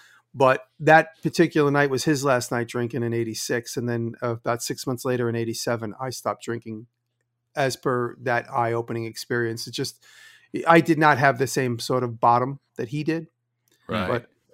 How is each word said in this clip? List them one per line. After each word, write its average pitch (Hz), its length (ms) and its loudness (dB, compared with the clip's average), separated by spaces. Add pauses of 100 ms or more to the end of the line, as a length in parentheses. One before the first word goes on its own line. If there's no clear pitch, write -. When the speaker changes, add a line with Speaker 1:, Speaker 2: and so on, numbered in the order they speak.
(340)
Speaker 1:
But 131 280 4 (180)
that 156 420 4
particular 156 480 2
night 143 220 4
was 131 120 -2
his 143 220 0
last 127 260 0
night 120 160 -2
drinking 120 360 -4
in 117 100 -2
eighty-six. 117 640 -4
And 120 100 -4
then, 117 360 -4
uh, 123 80 0
about 117 320 -4
six - 240 -8
months 127 180 -4
later 123 240 0
in 113 60 -2
eighty-seven, 113 680 -4
I 131 80 -8
stopped - 340 -6
drinking 113 440 -10 (680)
as 139 200 -2
per 123 460 -2
that 120 300 -2
eye-opening 117 540 -2
experience. 117 640 -4
It 120 80 -12
just, - 280 -8 (640)
I 165 140 8
did 165 160 4
not 147 220 6
have 139 180 4
the 131 80 0
same 123 320 -2
sort 127 260 -2
of 117 160 -6
bottom 127 400 2 (180)
that 120 120 -6
he 147 140 -6
did. 160 240 -4 (600)
Speaker 2:
Right. 92 200 -4
Speaker 1:
But 117 220 -4 (240)